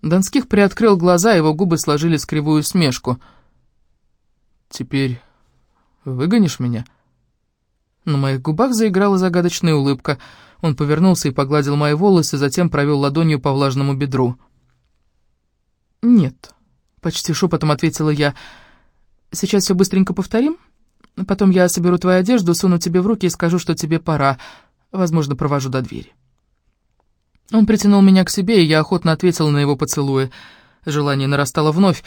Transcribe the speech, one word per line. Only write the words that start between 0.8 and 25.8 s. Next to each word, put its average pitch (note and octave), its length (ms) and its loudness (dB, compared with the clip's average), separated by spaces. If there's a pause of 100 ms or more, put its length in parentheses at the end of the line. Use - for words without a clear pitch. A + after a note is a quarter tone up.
глаза, F3+ 360 2
его D#3 200 2
губы E3 260 0
сложились D#3 460 -2
в - 20 -18
кривую D3+ 340 -2
усмешку. B2+ 580 -2 (1500)
«Теперь C3 520 -6 (840)
выгонишь D#3+ 560 0
меня?» B2 240 -4 (1200)
На D3+ 120 -2
моих C3+ 240 -2
губах D#3+ 320 -2
заиграла G3+ 460 0
загадочная F3 560 0
улыбка. C#3 440 -2 (420)
Он D#3 160 -2
повернулся D#3 520 0
и C3 40 -4
погладил C#3+ 440 -2
мои D3 180 0
волосы, E3 440 2
затем C#3+ 320 0
провел C#3+ 300 0
ладонью D3 400 0
по C#3 120 -2
влажному C#3 420 0
бедру. C3 440 -2 (1600)
«Нет», — A3 520 2 (460)
почти - 320 -6
шепотом D#3+ 400 0
ответила D#3 380 -2
я. D3 240 -2 (1000)
«Сейчас G3 320 -2
все F#3+ 100 0
быстренько F#3+ 400 0
повторим. B3 440 -2 (680)
Потом G3 240 2
я F3+ 180 4
соберу F3 300 0
твою F#3 220 2
одежду, F#3 340 2
суну F3 240 0
тебе E3+ 220 -2
в F3+ 60 -2
руки G#3+ 200 -2
и E3+ 40 0
скажу, F3 280 -2
что E3+ 160 -4
тебе D#3+ 240 -4
пора. C#3 400 0 (540)
Возможно, E3 420 -2
провожу C#3 340 -4
до C3 140 -4